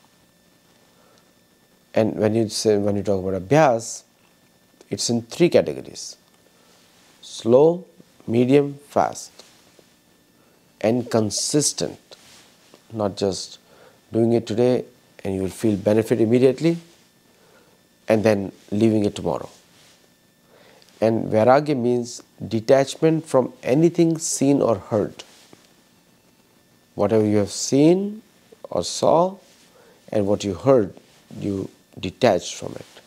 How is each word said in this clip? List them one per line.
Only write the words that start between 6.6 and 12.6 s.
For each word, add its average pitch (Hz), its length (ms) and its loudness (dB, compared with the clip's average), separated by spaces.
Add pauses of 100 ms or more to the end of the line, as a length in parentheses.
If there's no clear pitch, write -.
slow, 151 640 2 (440)
medium, 135 460 2 (140)
fast, - 440 -4 (1500)
and 120 300 -2
consistent. - 880 -2 (920)